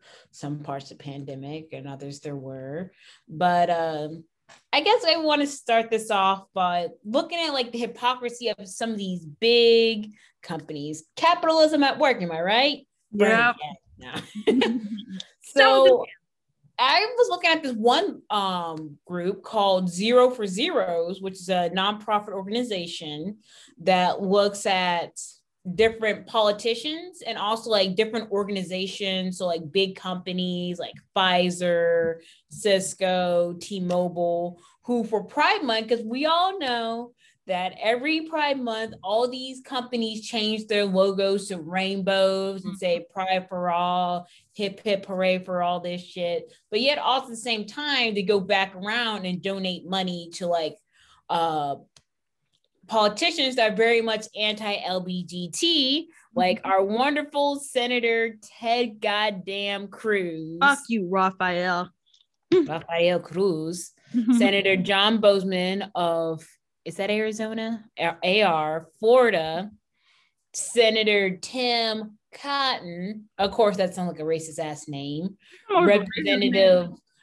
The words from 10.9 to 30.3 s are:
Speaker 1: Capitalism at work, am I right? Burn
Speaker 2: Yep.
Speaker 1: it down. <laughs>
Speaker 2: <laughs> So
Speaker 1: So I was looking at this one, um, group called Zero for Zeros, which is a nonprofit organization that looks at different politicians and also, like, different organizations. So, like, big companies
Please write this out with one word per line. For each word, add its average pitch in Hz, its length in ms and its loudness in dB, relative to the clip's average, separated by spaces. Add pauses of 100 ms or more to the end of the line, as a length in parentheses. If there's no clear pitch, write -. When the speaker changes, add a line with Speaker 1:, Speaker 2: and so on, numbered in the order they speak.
Speaker 1:
Capitalism 320 680 4
at 269 160 2
work, 262 220 2
am 175 120 -4
I 160 80 -2
right? 254 460 2 (260)
Burn 208 180 4
Speaker 2:
Yep. 233 240 4 (400)
Speaker 1:
it 214 640 -4
down. 233 300 0
<laughs> 214 100 -10 (260)
Speaker 2:
<laughs> - 200 -20
So 269 420 6
Speaker 1:
So 262 200 6 (760)
I 330 260 2 (120)
was 494 120 6
looking 349 220 0
at 320 100 2
this 269 120 -4
one, 247 560 2
um, 170 760 -4
group 180 380 -6
called 190 460 2
Zero 233 420 4
for 226 160 -6
Zeros, 185 760 -2
which 190 120 -6
is 180 160 -10
a 180 260 2
nonprofit 208 540 -2
organization 190 1120 -6 (400)
that 180 420 2
looks 202 440 2
at 180 540 -2 (560)
different 220 500 0
politicians 233 960 -2
and - 160 -8
also, 220 320 -4
like, 196 260 2
different 220 360 -2
organizations. 190 1080 -4
So, 190 60 -4
like, 165 260 -4
big 190 260 0
companies 180 840 -6